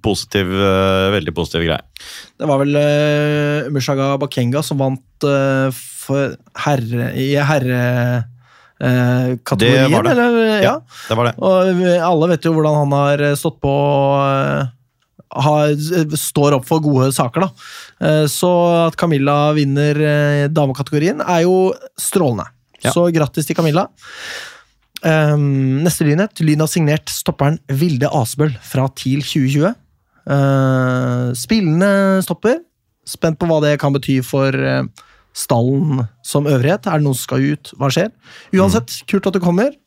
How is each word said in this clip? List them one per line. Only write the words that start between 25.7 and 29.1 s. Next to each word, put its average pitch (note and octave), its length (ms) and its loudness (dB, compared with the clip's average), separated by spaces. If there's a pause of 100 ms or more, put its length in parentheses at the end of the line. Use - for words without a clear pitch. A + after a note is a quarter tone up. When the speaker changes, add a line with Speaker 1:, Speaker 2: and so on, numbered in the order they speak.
Speaker 2:
neste E3 240 0
lynhet. F3 340 0
Lyn D3+ 220 2
har D#3+ 80 0
signert D3+ 400 0
stopperen D#3 480 -2 (100)
Vilde C#3 400 0
Asbøl C3+ 520 -2
fra C3 340 -2
til C3+ 260 -2